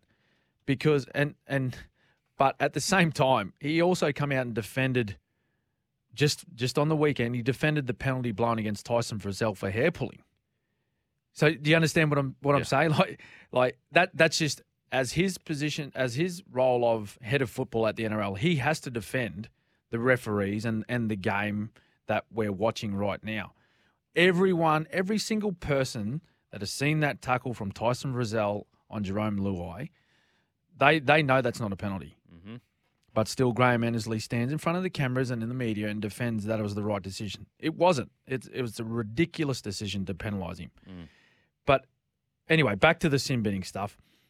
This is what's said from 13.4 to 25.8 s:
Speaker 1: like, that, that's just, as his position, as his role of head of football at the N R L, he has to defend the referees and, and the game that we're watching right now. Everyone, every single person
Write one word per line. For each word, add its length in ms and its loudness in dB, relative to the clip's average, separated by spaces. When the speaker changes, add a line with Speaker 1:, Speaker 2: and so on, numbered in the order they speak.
Speaker 1:
like, 260 2
that, 240 4
that's 220 4
just, 240 -2
as 220 0
his 260 0
position, 580 -4
as 200 -2
his 340 -2
role 380 2
of 340 -2
head 200 0
of 80 -2
football 380 -2
at 100 -2
the 80 -4
N 80 -4
R 80 -2
L, 140 -4
he 200 2
has 240 0
to 100 -10
defend 600 -6
the 100 -4
referees 640 2
and, 240 -2
and 240 -2
the 60 -2
game 540 -2
that 260 -2
we're 220 -2
watching 420 -2
right 260 -2
now. 300 -6
Everyone, 720 4
every 280 -2
single 340 -2
person 720 -2